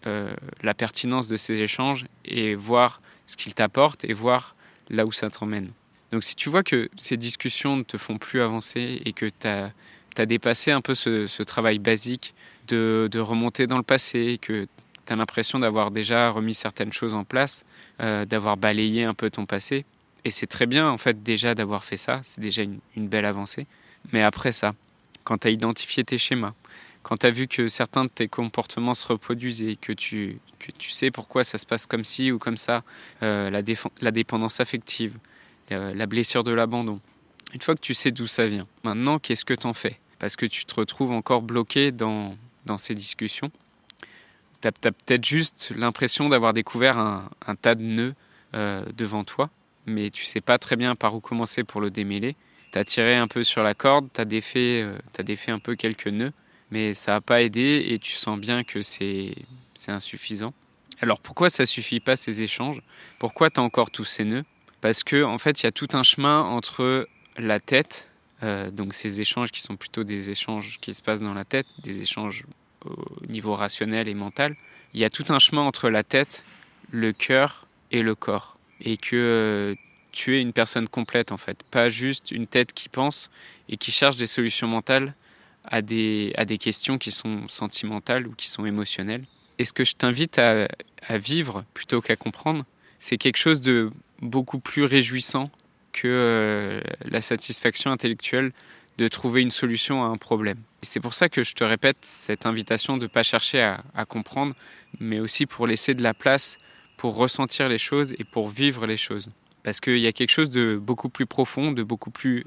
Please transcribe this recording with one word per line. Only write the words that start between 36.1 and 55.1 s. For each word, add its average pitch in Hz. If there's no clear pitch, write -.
de 117
l'abandon, 117
une 131
fois 160
que -
tu -
sais -
d'où 117
ça 117
vient, 101
maintenant 123
qu'est-ce -
que 131
t'en 120
fais ? -
Parce 101
que -
tu -
te -
retrouves 123
encore 117
bloqué 120
dans, 107
dans 107
ces 110
discussions. 107
T'as, 110
t'as -
peut-être -
juste -
l'impression 120
d'avoir 113
découvert 117
un, 101
un 104
tas 117
de 113
nœuds, 113
euh, 101
devant 107
toi, 139
mais 104
tu -
sais -
pas 123
très -
bien 123
par 110
où 110
commencer 117
pour 107
le 101
démêler. 101
T'as 95
tiré 120
un 120
peu 120
sur 113
la 104
corde, 139
t'as 120
défait, 117
euh, 101